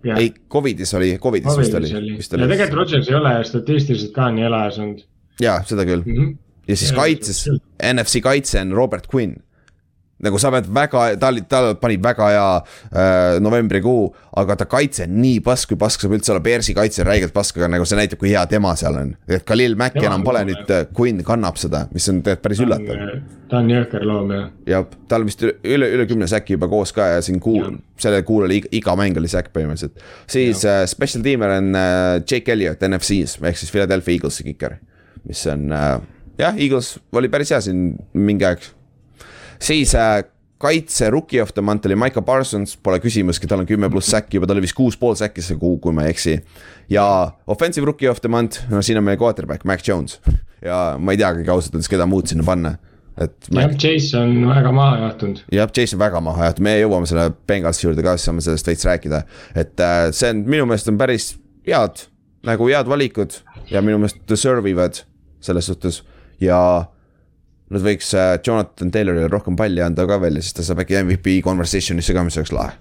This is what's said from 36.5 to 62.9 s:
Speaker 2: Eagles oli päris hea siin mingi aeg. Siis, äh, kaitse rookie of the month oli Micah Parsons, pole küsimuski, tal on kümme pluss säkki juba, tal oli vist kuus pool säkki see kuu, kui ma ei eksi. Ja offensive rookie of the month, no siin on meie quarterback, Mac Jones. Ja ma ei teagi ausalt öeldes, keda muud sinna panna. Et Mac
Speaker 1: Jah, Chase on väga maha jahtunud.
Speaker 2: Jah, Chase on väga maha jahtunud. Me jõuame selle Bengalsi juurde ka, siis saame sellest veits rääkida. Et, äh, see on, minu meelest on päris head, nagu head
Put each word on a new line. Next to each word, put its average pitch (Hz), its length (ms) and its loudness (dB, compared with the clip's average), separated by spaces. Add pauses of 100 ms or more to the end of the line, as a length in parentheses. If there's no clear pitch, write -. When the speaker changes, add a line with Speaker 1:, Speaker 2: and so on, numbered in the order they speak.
Speaker 2:
Eagles 131 380 -2 (180)
oli 123 160 0
päris 147 240 0
hea 131 80 2
siin 90 300 -2 (260)
mingi 101 320 2
aeg. - 160 -2 (920)
Siis, 151 400 0
äh, 110 220 4 (420)
kaitse 160 480 0
rookie 131 320 0
of 104 160 -2
the 101 80 -2
month 104 240 -2
oli 95 80 2
Micah 123 260 0
Parsons, 123 540 -2
pole 92 240 0
küsimuski, 95 480 -2
tal 95 140 0
on 87 40 -4
kümme 101 220 2
pluss 92 240 0
säkki 107 240 0
juba, 90 100 2
tal 98 120 2
oli 95 80 0
vist - 100 -6
kuus 127 240 0
pool 120 160 2
säkki 104 240 -6
see 87 160 -6
kuu, 87 240 0
kui 82 160 0
ma 76 80 0
ei 80 80 2
eksi. 80 220 -2 (580)
Ja 101 120 4 (440)
offensive 151 400 0
rookie 139 220 0
of 120 100 -2
the 117 80 -4
month, 117 400 -2
no 101 160 2
siin 113 160 2
on 101 60 2
meie 98 100 2
quarterback, 92 480 -2
Mac 92 240 -2
Jones. 82 300 -4 (420)
Ja 87 400 -2
ma 98 140 2
ei 104 80 0
teagi 85 260 0
ausalt 90 240 0
öeldes, 80 160 -4
keda 90 160 2
muud 92 240 0
sinna 80 160 0
panna. 82 300 0 (420)
Et - 320 -6
Mac 139 240 2
Speaker 1:
Jah, 139 80 -4
Chase 151 400 0
on 120 140 2 (100)
väga 135 320 4
maha 135 300 4
jahtunud. 101 340 -6 (160)
Speaker 2:
Jah, 107 160 2
Chase 117 240 0
on 92 60 0
väga 92 180 0
maha 82 300 0
jahtunud. 82 180 0
Me 107 140 4
jõuame 92 260 2
selle 82 220 2 (180)
Bengalsi 87 380 0
juurde 80 180 0
ka, 90 140 4
siis - 100 -2
saame 82 160 -2
sellest 80 240 -2
veits 82 160 -2
rääkida. 78 380 0 (340)
Et, - 240 -2
äh, 87 320 2
see 120 220 0
on, 104 100 -2
minu 139 240 2
meelest 110 240 0
on 104 80 0
päris 127 300 0 (340)
head, 139 400 0 (400)
nagu 117 240 2
head 135 240 2